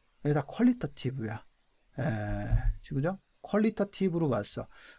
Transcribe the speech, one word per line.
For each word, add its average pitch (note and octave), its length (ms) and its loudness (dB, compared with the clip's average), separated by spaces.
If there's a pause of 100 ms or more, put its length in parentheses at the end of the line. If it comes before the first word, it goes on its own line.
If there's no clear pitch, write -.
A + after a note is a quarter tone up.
(240)
이게 D3 80 2
다 D3 140 2
퀄리터티브야. C3 1000 -2 (540)
에, B2 40 -2 (800)
지금 - 200 -6
그죠? F3+ 160 0 (240)
퀄리터티브로 G3 840 2
왔어. A2+ 400 -4 (300)